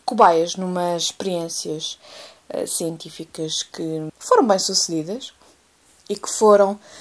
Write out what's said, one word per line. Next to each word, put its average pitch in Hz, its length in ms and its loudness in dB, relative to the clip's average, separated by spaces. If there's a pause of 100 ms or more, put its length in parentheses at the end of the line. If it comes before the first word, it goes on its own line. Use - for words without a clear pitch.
cobaias 170 500 4
numa 180 400 -2
experiências, 170 1040 -6 (480)
eh, - 180 -6
científicas 160 960 -8
que 160 460 -8 (100)
foram 440 300 4
bem-sucedidas 185 840 -2 (720)
e 202 80 -6
que - 140 -10
foram 202 500 6 (220)